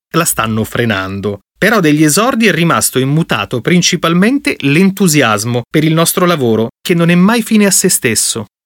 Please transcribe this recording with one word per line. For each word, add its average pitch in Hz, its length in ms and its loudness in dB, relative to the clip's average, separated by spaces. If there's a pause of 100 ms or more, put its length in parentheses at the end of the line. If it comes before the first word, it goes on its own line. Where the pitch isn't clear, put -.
(140)
la 165 100 0
stanno 110 400 -2
frenando. 98 760 -4 (180)
"Però 220 220 2
degli 151 240 2
esordi 220 440 2
è 185 40 2
rimasto 151 480 0
immutato 131 640 -2
principalmente 180 960 0
l'entusiasmo 139 1080 0
per 156 180 0
il 160 80 2
nostro 170 320 0
lavoro, 117 420 0 (140)
che - 120 -2
non 170 160 2
è 175 60 4
mai 208 260 2
fine 214 240 2
a 196 60 2
se - 160 0
stesso." 113 580 -4 (200)